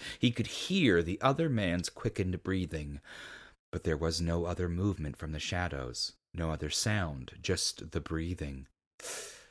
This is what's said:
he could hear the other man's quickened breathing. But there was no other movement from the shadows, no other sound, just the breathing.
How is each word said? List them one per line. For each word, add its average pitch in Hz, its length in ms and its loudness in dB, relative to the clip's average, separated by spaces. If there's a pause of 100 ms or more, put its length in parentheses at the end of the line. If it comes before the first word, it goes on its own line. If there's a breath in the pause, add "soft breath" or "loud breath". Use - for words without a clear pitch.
(180 loud breath)
he 123 120 6
could 113 160 0
hear 127 560 4
the 85 200 0
other 143 260 4
man's 92 400 2
quickened 92 560 -2
breathing. 80 560 -2 (720 loud breath)
But 87 120 -4
there 82 120 4
was 80 240 0
no 85 240 2
other 87 240 0
movement 85 480 0
from 78 160 -6
the 76 80 -4
shadows, 73 720 -2 (220)
no 82 160 0
other 76 200 -2
sound, 82 640 0 (100)
just - 480 0
the 82 100 -2
breathing. 78 640 -4 (840 loud breath)